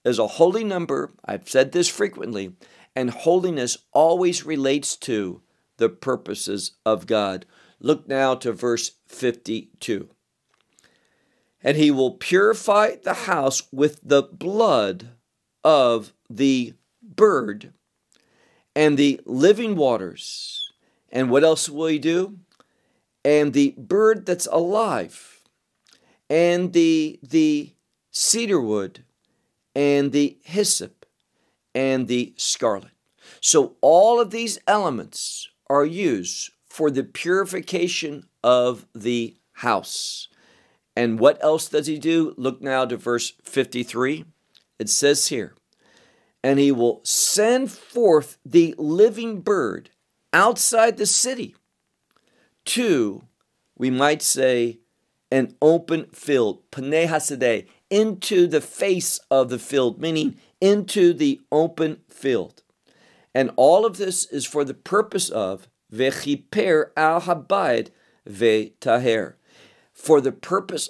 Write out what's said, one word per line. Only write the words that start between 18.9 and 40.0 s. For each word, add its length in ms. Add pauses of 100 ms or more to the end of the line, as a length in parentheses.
the 300
living 500
waters." 960 (380)
And 180
what 160
else 240
will 200
he 100
do? 400 (840)
"And 300
the 240
bird 480
that's 260
alive, 920 (880)
and 420
the, 500
the 520 (360)
cedar 500
wood, 440 (720)
and 380
the 320
hyssop." 520 (800)
And 320
the 280
scarlet. 540 (500)
So 400
all 380
of 120
these 360
elements 840 (200)
are 160
used 640 (160)
for 240
the 140
purification 1200 (160)
of 520
the 420 (160)
house. 720 (720)